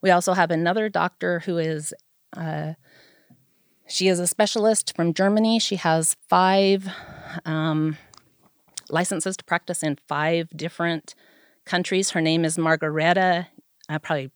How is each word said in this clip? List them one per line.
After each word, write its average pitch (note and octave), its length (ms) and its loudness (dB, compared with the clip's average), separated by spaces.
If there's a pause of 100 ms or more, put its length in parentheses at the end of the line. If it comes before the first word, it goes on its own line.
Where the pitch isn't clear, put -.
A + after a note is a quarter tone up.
We F#3+ 100 4
also F3+ 200 4
have F3+ 180 2
another F3 380 0
doctor F3 520 -2
who E3+ 180 -4
is, D#3+ 360 -4 (440)
uh, D#3 380 -6 (1080)
she - 220 -2
is F3+ 140 2
a F3 60 0
specialist G#3+ 680 0
from E3 180 0
Germany. G#3+ 460 2
She - 160 -2
has D#3+ 400 0 (140)
five, F#3+ 580 4 (560)
um, D#3 540 -2 (920)
licenses F3+ 480 -2
to - 60 -18
practice - 400 -6
in D3 140 -2 (100)
five D#3+ 480 0
different E3 600 -6 (500)
countries. F#3 460 -2
Her E3+ 100 0
name D#3+ 240 2
is D#3+ 120 -2
Margareta, E3 920 2 (420)
I D3+ 80 -4
probably C#3 380 -4